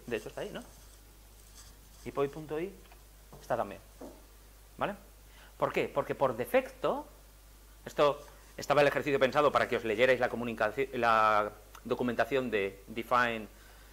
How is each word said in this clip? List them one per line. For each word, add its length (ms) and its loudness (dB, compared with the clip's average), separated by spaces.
de 80 -4
hecho, 140 -6
está 120 -12
ahí, 100 -10
¿no? 120 -12
Y 60 -10
point.y 600 -6
está 160 -4
también, 240 -6
¿vale? 180 -4
¿Por 160 -2
qué? 160 0
Porque 260 -4
por 220 0
defecto, 680 -2
esto 400 2
estaba 240 2
el 60 8
ejercicio 320 0
pensado 320 4
para 160 2
que 100 0
os 60 -4
leyerais 360 4
la 100 0
comunicaci-, 640 -2
la 580 4
documentación 640 -2
de 380 -2
define, 600 -2